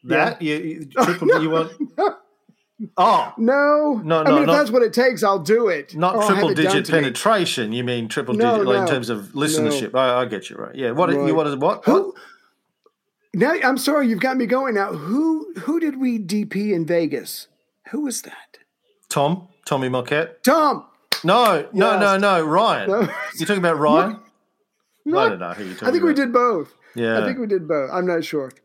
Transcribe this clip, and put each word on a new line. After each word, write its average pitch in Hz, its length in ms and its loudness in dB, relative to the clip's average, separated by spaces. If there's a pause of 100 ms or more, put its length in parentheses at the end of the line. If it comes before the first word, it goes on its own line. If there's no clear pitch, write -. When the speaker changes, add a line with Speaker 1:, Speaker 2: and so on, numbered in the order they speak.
Speaker 1:
that? 175 360 0
Speaker 2:
yeah. 151 160 -2
Speaker 1:
You, 170 80 -8
you, 156 200 -10
triple, 175 420 0
Speaker 2:
<laughs> 440 40 4
No, 508 80 4
Speaker 1:
you 156 100 -2
want 160 220 -2 (260)
Speaker 2:
no. 392 180 0 (800)
Speaker 1:
Oh. 190 400 2
Speaker 2:
No. 285 680 2
Speaker 1:
No, 160 160 2
Speaker 2:
I 156 40 0
Speaker 1:
no, 269 100 4
Speaker 2:
mean, 302 80 6
if 285 60 2
Speaker 1:
not 277 100 4
Speaker 2:
that's 254 140 2
what 247 120 4
it 226 100 0
takes, 240 300 2
I'll 196 160 2
do 208 300 2
it. 156 260 -4
Speaker 1:
Not 180 200 0
Speaker 2:
Or 214 60 0
I'll 214 60 2
have 196 100 4
Speaker 1:
triple 202 140 2
Speaker 2:
it 175 40 0
done 156 100 2
Speaker 1:
digit 180 200 0
Speaker 2:
to 156 60 -4
me. 160 80 4
Speaker 1:
penetration. 139 720 0
You 123 140 -4
mean 120 240 -4
triple 123 260 -4
Speaker 2:
No, 240 200 2
Speaker 1:
digit, 202 120 0
like, - 120 2
in - 60 0
Speaker 2:
no. 165 60 0
Speaker 1:
terms 120 180 -2
of 110 100 -4 (140)
listenership. 147 600 -2
Speaker 2:
No. 127 60 2
Speaker 1:
I, 127 220 2
I 123 40 -2
get 101 240 -10
you, - 80 -16
right. - 180 -12
Yeah. 127 160 -4
What, 170 180 0
Speaker 2:
Right. 143 160 0
Speaker 1:
you 156 80 0
wanted, 147 280 0
what? - 240 -2
Speaker 2:
Who, 381 280 2 (1200)
now, 247 180 2 (100)
I'm 262 140 2
sorry, 285 300 0
you've 220 140 0
got 262 160 0
me 247 80 0
going 247 300 0
now. 202 180 -2
Who, 311 680 -2
who 320 200 -2
did 285 200 -4
we 247 180 -2
D 208 280 -4
P 208 280 -4
in 170 120 0
Vegas? 165 640 -4 (440)
Who 302 100 -4
was 269 220 -6
that? - 340 -20 (520)
Speaker 1:
Tom, 156 380 -2 (180)
Tommy 131 240 -2
Marquette. 143 540 -4
Speaker 2:
Tom! 294 420 2 (380)
Speaker 1:
No, 190 500 4
no, 214 180 2
Speaker 2:
Yes. 202 100 2
Speaker 1:
no, 196 160 4
no, 196 280 2
Ryan. 151 440 2
Speaker 2:
No. 143 100 0 (380)
Speaker 1:
You're 160 100 -4
talking 202 100 0
about 170 220 2
Ryan? 165 400 2 (840)
Speaker 2:
No. 320 140 0
Speaker 1:
I 453 100 2
don't 180 100 -6
know 180 120 -8
who - 140 -12
you're 185 80 -10
talking - 140 -6
Speaker 2:
I 262 40 2
think 339 120 2
we 330 80 2
Speaker 1:
about. 277 120 2
Speaker 2:
did 240 100 -4
both. 233 400 0 (220)
Speaker 1:
Yeah. 113 260 0
Speaker 2:
I 107 40 -2
think 254 140 -4
we 226 80 -4
did 180 200 -2
both. 147 240 -2
I'm 180 160 -2
not 165 160 -2
sure. 139 280 -6 (140)